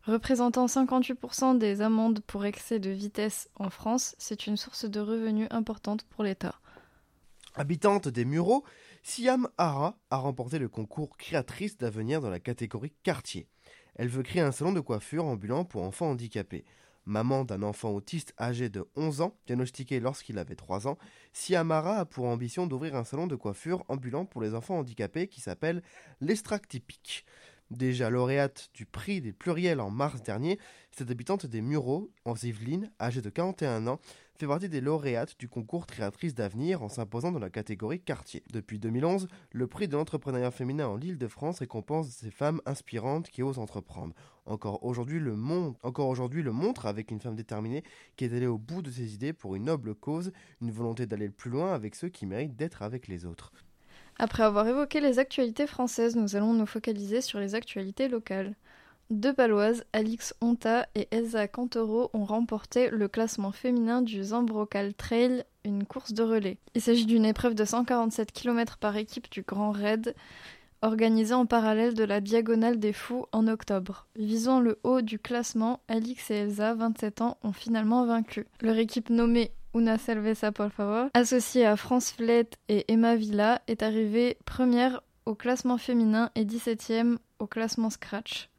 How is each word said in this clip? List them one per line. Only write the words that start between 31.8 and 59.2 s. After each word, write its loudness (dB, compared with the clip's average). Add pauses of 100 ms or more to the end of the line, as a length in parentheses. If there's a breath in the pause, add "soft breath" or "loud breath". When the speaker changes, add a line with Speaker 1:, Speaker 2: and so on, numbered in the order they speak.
Speaker 2:
en -2
Yvelines, -4 (100)
âgée -2
de -8
quarante -4
et 0
un -2
ans, -2 (380 loud breath)
fait -6
partie -2
des -2
lauréates -2
du -12
concours -8
Créatrice -6
d'avenir -2
en -8
s'imposant -4
dans -4
la -6
catégorie -6
quartier. -8 (100)
Depuis -8
deux -4
mille 0
onze, 0 (220 loud breath)
le -4
prix -4
de -4
l'entrepreneuriat -2
féminin -4
en -4
Île-de-France -6
récompense -4
ces -12
femmes -2
inspirantes -4
qui -8
osent -2
entreprendre. -10 (320 soft breath)
Encore -6
aujourd'hui, -4
le -2
mon-, -2
encore -2
aujourd'hui, -2
le -2
montre -2
avec -6
une -6
femme -8
déterminée -6 (340 loud breath)
qui -4
est -2
allée 0
au 0
bout -8
de -8
ses -8
idées -6
pour -6
une -4
noble -2
cause, -6 (300 soft breath)
une -4
volonté -4
d'aller -4
plus -12
loin -2
avec -6
ceux -8
qui -10
méritent -6
d'être -6
avec -8
les -8
autres. -14 (680 soft breath)
Speaker 1:
Après 0
avoir 4
évoqué 0
les 4
actualités 0
françaises, 0
nous 2
allons 4
nous 4
focaliser -2
sur -6
les -4
actualités -4
locales. -4 (540 soft breath)
Deux 2